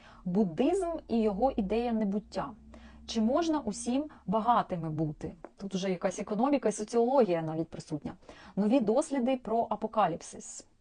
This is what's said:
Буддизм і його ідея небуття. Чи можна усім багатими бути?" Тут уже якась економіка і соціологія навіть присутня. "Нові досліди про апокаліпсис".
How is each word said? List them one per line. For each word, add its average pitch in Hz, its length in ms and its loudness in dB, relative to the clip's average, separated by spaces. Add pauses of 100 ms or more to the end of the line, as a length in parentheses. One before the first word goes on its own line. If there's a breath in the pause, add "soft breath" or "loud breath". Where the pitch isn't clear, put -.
(260 loud breath)
Буддизм 226 640 2 (200)
і 226 140 2
його 214 300 2
ідея 233 420 0
небуття. 208 560 -2 (560 loud breath)
Чи 226 160 -2
можна 302 380 2
усім 240 460 -2 (200 loud breath)
багатими 190 640 2
бути?" 156 440 -4 (240)
Тут 196 180 -6
уже 190 140 -2
якась 185 300 -2
економіка 226 500 2
і - 20 4
соціологія 233 680 2
навіть 160 280 -4
присутня. - 440 -10 (420 loud breath)
"Нові 214 240 4
досліди 254 580 2
про 226 320 -2
апокаліпсис". - 960 -2 (140)